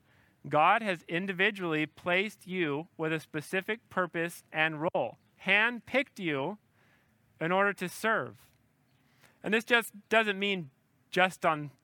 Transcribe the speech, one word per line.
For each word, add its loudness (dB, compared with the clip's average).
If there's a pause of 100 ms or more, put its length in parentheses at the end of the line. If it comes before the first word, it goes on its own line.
(480)
God 4
has -4
individually 0
placed -4
you -2
with -2
a -2
specific -6 (100)
purpose -4 (100)
and 0
role, -4 (280)
handpicked 0
you -4 (800)
in 0
order 4
to -6
serve. -2 (1080)
And -2
this 0
just 2 (160)
doesn't 4
mean -2 (400)
just 2
on, 0 (140)